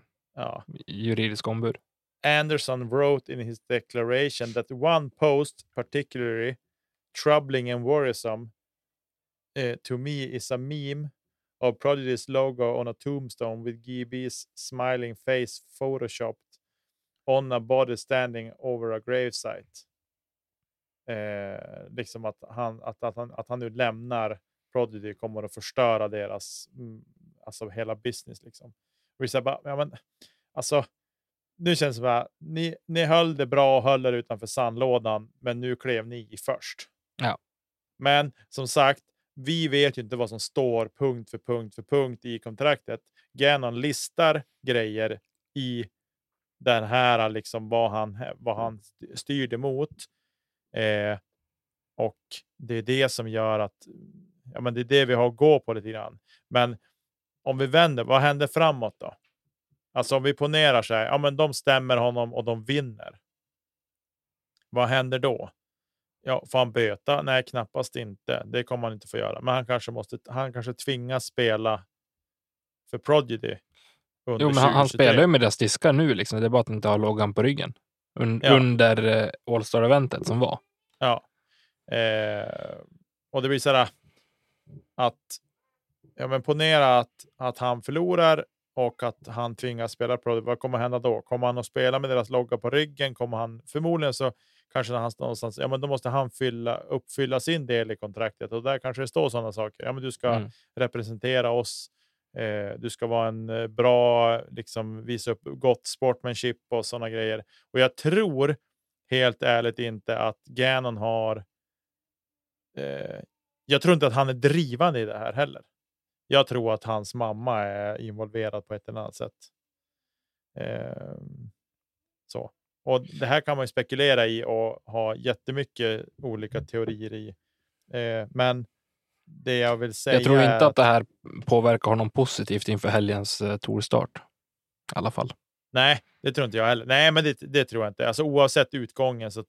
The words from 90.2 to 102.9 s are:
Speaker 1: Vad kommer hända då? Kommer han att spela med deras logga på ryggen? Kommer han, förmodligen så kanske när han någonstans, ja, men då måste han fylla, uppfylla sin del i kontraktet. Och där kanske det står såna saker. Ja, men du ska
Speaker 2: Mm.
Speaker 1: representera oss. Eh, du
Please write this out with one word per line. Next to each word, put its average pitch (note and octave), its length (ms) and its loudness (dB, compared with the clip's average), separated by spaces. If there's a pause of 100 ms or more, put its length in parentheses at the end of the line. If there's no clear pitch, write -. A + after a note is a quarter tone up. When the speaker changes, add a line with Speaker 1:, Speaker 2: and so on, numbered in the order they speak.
Speaker 1:
Vad A#2+ 140 -2
kommer B2+ 200 -4
hända B2 200 -2
då? A#2 240 0
Kommer B2 240 -2
han B2 120 0
att A#2 80 -6
spela C3 320 0
med C#3 120 -4
deras A#2+ 200 0
logga B2 280 -2
på A#2+ 120 -6
ryggen? C#3+ 440 -2
Kommer A#2+ 220 -6
han, A2+ 300 -8
förmodligen D#3 480 -2
så C3 180 -2 (400)
kanske A#2+ 200 -4
när A#2+ 80 -2
han A#2 180 -4
någonstans, A#2 400 -6
ja, C3 100 -2
men C3 120 -2
då C#3+ 80 -4
måste C3+ 200 -4
han C3 220 0
fylla, A#2 460 -4
uppfylla C3 640 -4
sin D#3+ 260 -2
del A#2 240 0
i G#2 60 -8
kontraktet. G#2+ 560 -8
Och A#2 100 -4
där C3+ 160 -2
kanske B2+ 240 -8
det B2+ 60 -6
står D#3 200 0
såna A2+ 240 -4
saker. G#2+ 320 -8
Ja, B2+ 80 -4
men C3 100 -10
du B2+ 100 -6
ska A#2+ 220 0
Speaker 2:
Mm. G#2+ 160 -2 (240)
Speaker 1:
representera A#2+ 760 -2
oss. - 400 -4 (460)
Eh, G#2+ 420 -6
du A2+ 120 -8